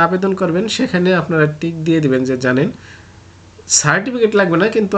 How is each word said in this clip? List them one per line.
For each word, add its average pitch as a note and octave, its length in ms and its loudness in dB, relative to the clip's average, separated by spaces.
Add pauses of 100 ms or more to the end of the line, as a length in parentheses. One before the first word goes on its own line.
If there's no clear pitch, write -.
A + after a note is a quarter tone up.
আবেদন F#3 280 -2
করবেন, F3+ 340 -2
সেখানে F#3 460 -2
আপনারা D#3+ 320 2 (140)
টিক E3 140 -4 (100)
দিয়ে D#3+ 200 2
দিবেন C3 200 2
যে C3 120 -2
জানেন। B2+ 320 0 (1120)
সার্টিফিকেট G#3+ 540 0
লাগবে F#3 220 2
না, F3+ 120 2
কিন্তু G#3+ 300 0